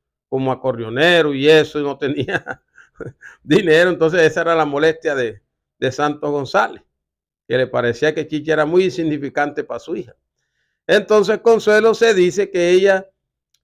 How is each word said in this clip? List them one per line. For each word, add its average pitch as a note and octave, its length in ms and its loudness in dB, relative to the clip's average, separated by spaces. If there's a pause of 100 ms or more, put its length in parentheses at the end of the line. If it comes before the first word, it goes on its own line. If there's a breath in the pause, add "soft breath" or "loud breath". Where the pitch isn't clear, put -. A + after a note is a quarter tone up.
(280)
como C3 220 -4
acordeonero C3 840 0
y C#3 140 0
eso, D#3 300 2
y C#3+ 60 -4
no C#3 120 -6
tenía D3 640 -6 (380 soft breath)
<laughs> - 460 -20
dinero, E3+ 460 2
entonces D#3+ 320 0
esa D#3 180 0
era E3 160 0
la D#3+ 80 0
molestia D3+ 500 -2
de, A#2 260 -6 (380)
de B2+ 140 -4
Santos D3 400 -4
González, D3 500 -4 (640)
que B2 100 -4
le B2+ 120 0
parecía B2 440 -2
que D#3 140 -6
Chiche D3+ 240 -8
era D3+ 160 0
muy F#3 200 2
insignificante D3 760 -4
para A#2+ 160 -10
su D#3+ 160 -10
hija. D3 220 -12 (720)
Entonces G#3 520 2
Consuelo G#3+ 560 4
se A3+ 180 2
dice F3+ 380 2
que F3 200 0
ella F#3+ 380 4 (540)